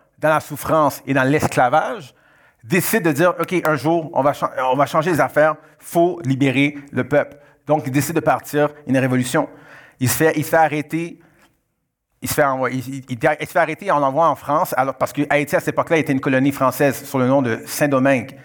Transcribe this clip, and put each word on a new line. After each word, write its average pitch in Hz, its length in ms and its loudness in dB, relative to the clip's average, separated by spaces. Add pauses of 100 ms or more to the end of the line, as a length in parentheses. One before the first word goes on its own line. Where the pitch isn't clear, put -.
(200)
dans 151 100 2
la 151 100 2
souffrance 147 680 0
et 139 80 -2
dans 135 100 4
l'esclavage, 147 920 0 (500)
décide 175 400 0
de 165 80 2
dire, « 170 280 2
OK, 165 140 -6 (120)
un 151 100 0
jour, 156 380 -2
on - 80 0
va 147 100 2
cha-, - 220 -4 (180)
on 127 40 0
va 139 100 2
changer 160 260 0
les 151 80 2
affaires, 151 360 2 (240)
faut 175 440 0
libérer 135 540 0 (140)
le 123 140 -2
peuple. » 135 320 0 (300)
Donc, 147 180 0
il 135 60 -6
décide 143 240 -2
de 156 60 0
partir, 147 480 0 (180)
une 131 100 2
révolution. 127 520 0 (500)
Il 127 80 0
se 110 80 0
fait, 160 220 2
il 147 80 -2
se - 60 -12
fait 170 60 4
arrêter, 160 640 -2 (1000)
il 123 80 -6
se - 60 -6
fait 151 80 4
envoyer, 131 440 -2
il, 135 220 -10
il, 123 100 -8 (220)
il 147 60 -6
se - 40 -18
fait - 80 0
arrêter 160 280 -2
et 190 40 2
on 151 80 2
l'envoie 143 280 2
en 143 80 2
France, 156 420 -2
alors, 131 180 0
parce - 160 -4
que 143 180 -2
Haïti, 147 280 0
à - 20 -2
cette 151 100 -4
époque-là, 147 280 0
était 143 160 0
une 135 80 -2
colonie 135 320 2
française 135 500 0
sur - 160 -4
le 127 80 2
nom 139 140 2
de 113 240 -2
Saint-Domingue. 135 800 0